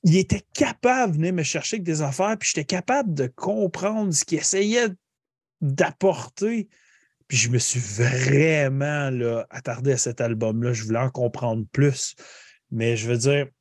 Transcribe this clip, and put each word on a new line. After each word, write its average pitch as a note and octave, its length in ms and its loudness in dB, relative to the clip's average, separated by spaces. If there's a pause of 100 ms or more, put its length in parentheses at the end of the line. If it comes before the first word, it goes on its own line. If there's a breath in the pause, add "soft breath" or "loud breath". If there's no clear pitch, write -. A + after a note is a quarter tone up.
il F3 120 6
était F#3+ 260 2 (120)
capable B3+ 580 2
de D3 60 0
venir E3+ 160 0
me E3+ 80 0
chercher D3 340 -4
avec F#3+ 80 -6
des D#3 160 -2
affaires, F#3 380 0
puis - 100 -4
j'étais D#3 160 -2
capable G#3+ 480 0
de C#3 140 0
comprendre G3 880 -2
ce - 100 0
qu'il D#3+ 140 -2
essayait G#3 500 2 (720)
d'apporter. F3+ 1080 0 (600 soft breath)
Puis C3 80 -2
je A#2+ 140 0
me B2 80 2
suis B2 220 -2
vraiment, C#3 1300 0
là, A#2 400 -2
attardé B2+ 420 -2
à B2 60 2
cet A#2+ 220 -4
album-là. A#2 520 0
Je G#2+ 120 -4
voulais A2+ 160 0
en C3 100 0
comprendre A#2 640 -2
plus. C#3 420 2 (560 loud breath)
Mais A#2 260 0
je A2 120 -6
veux A#2+ 100 2
dire C#3 280 2 (140)